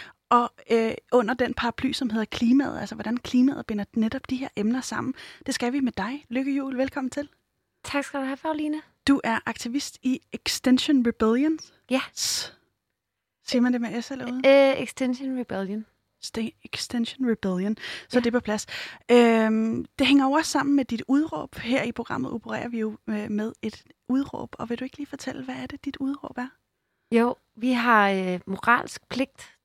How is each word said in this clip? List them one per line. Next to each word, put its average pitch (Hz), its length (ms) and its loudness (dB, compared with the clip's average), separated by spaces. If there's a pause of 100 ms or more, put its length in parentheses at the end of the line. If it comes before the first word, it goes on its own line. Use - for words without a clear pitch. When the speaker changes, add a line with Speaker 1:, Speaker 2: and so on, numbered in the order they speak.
(300)
Speaker 1:
Og, 240 220 2 (200)
øh, 226 220 2 (180)
under 247 220 4
den 247 200 -2
paraply, 247 380 -2
som 240 180 -2
hedder 220 160 -2
klimaet, 254 540 2
altså 202 160 -10
hvordan 220 220 -4
klimaet 254 480 2
binder 208 280 -4
netop 226 360 -2
de 262 60 -2
her 254 200 -6
emner 226 260 -2
sammen, - 320 -6 (320)
det 269 100 -4
skal 247 180 -2
vi 285 60 -2
med 269 120 0
dig. 247 380 -8
Lykke 269 260 -2
Juhl, 269 220 -4
velkommen 262 340 -2
til. 285 180 -8 (540)
Speaker 2:
Tak 285 200 -4
skal - 160 -8
du 269 60 -4
have, 269 120 -6
Pauline. 311 440 -4 (260)
Speaker 1:
Du 277 160 4
er 226 220 -2
aktivist - 560 -6
i 262 200 -2 (100)
Extinction 254 760 2
Rebellion. 254 520 2 (300)
Speaker 2:
Ja. 262 120 0 (140)
Speaker 1:
S. - 380 -4 (960)
Siger 247 140 2
man 247 120 4
det 240 80 -2
med 226 200 -4
S 254 100 -12
eller 254 200 -8
uden? 262 140 -2
Speaker 2:
Øh, 269 380 8
Extinction 254 560 -4
Rebellion. 196 460 -6 (400)
Speaker 1:
Sta-, - 340 -6 (140)
Extinction 240 560 -4
Rebellion. 202 480 -2 (320)
Så 240 80 0
Speaker 2:
Ja. - 20 6
Speaker 1:
det 240 80 2
er 233 40 2
på 240 80 2
plads. 208 260 -4 (460)
Øhm, 226 720 4 (140)
det 269 80 4
hænger 277 180 6
jo 269 60 2
også 311 200 0
sammen 285 240 2
med 269 100 4
dit 233 220 -4
udråb 302 480 0
her 247 280 0
i 240 80 -4
programmet, 247 400 -6
opererer 226 360 -6
vi 233 120 -6
jo, 214 180 -4 (120)
øh, 214 220 -4
med 214 300 -2
et - 220 -8 (240)
udråb. 262 520 -2
Og 226 100 -8
vil 233 100 -6
du 254 40 -8
ikke 262 140 -12
lige 285 100 -10
fortælle, 262 380 -10
hvad 262 100 -10
er 254 120 -10
det, - 180 -16
dit 277 140 -8
udråb 277 380 -6
er? 254 100 -8 (640)
Speaker 2:
Jo, 233 240 4 (200)
vi 240 160 0
har, 233 380 6
øh, 185 360 0
moralsk - 640 -2
pligt - 400 -6 (160)